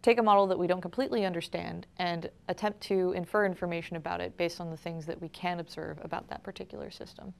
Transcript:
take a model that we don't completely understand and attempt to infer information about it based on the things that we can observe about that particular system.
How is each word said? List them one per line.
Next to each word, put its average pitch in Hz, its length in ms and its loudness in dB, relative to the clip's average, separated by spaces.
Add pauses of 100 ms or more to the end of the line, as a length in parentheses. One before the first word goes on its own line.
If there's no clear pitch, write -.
take 233 160 8
a 240 60 6
model 202 240 8
that 190 100 2
we 175 80 2
don't 180 140 2
completely 214 440 0
understand 170 600 -4 (120)
and 175 300 -2 (200)
attempt 208 400 -2
to 185 240 4
infer 185 340 2
information 170 500 -2
about 170 240 -4
it - 160 -6
based 170 240 -2
on 170 80 -6
the 160 80 -8
things 165 300 -8
that 170 160 -6
we 165 60 -8
can 175 320 -4
observe 160 420 -8
about - 260 -8
that - 140 -10
particular - 480 -10
system. - 500 -14